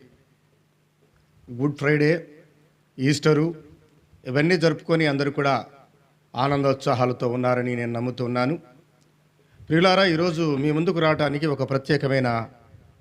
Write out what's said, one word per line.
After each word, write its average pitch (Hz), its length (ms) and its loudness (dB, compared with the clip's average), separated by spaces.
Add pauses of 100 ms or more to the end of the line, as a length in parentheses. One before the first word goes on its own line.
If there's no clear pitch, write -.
(1500)
గుడ్ 143 240 -2
ఫ్రైడే, 151 640 0 (560)
ఈస్టరు 151 560 2 (720)
ఇవన్నీ 147 300 2
జరుపుకొని 160 500 0
అందరూ 143 240 0
కూడా 139 360 -2 (680)
ఆనందోత్సాహాలతో 131 920 0
ఉన్నారని 123 480 -2
నేను 120 160 -6
నమ్ముతున్నాను. 123 840 -4 (880)
ప్రియులారా, 185 380 4
ఈరోజు 160 520 0
మీ 147 160 0
ముందుకు 165 260 -2
రావడానికి 151 480 0
ఒక 135 240 -2
ప్రత్యేకమైన 131 800 -2 (500)